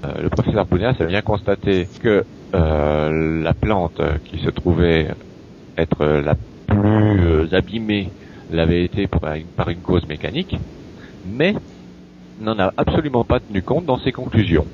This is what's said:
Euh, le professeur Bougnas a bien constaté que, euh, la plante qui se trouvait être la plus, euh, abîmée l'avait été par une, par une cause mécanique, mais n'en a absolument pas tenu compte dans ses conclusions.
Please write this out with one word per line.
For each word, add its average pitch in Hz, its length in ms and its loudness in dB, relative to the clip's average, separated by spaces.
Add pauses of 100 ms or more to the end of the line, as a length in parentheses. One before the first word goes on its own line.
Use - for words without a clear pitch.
Euh, 73 160 -6
le 80 80 0
professeur - 360 2
Bougnas 95 340 2
a 85 60 2
bien 95 160 0
constaté 98 640 0 (160)
que, 104 200 4 (300)
euh, 78 880 2
la 80 120 0
plante 95 460 0 (260)
qui - 140 -12
se - 100 0
trouvait 82 580 2 (680)
être 80 300 0
la 76 300 2 (320)
plus, 101 120 2
euh, 101 760 4
abîmée 98 560 0 (420)
l'avait 82 320 2
été 98 240 -2
par 80 260 -2
une, 80 120 -8
par 87 240 -4
une 85 100 -4
cause 90 280 0
mécanique, 76 520 -6 (680)
mais 139 300 -4 (840)
n'en 110 200 -4
a 92 180 2
absolument 147 460 0
pas 123 160 0
tenu 98 240 -4
compte 160 220 -2
dans 131 120 0
ses 131 140 -2
conclusions. 95 640 0